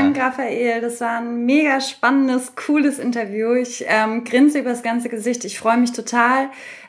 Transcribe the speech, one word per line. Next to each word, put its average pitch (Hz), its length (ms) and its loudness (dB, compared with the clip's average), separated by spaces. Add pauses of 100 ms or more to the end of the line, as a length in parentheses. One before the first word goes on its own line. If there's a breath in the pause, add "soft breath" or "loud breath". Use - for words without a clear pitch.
Dank, 277 180 2
Raphael. 247 600 -2
Das 233 200 -6
war 233 200 -2
ein 240 240 -4
mega 277 360 4
spannendes, 262 760 0
cooles 294 460 0
Interview. 226 540 -2
Ich, 247 340 -2
ähm, 220 340 2
grinse 285 380 4
übers 240 240 -4
ganze 240 240 -2
Gesicht. 233 360 -4
Ich 190 140 -10
freue 226 200 2
mich 240 120 2
total. 240 560 0 (420 loud breath)